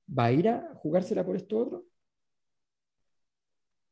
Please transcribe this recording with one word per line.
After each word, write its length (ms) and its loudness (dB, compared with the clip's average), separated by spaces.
va 80 4
a 60 4
ir 180 4
a 320 -4
jugársela 420 0
por 120 -2
esto 220 -4
otro." 280 -4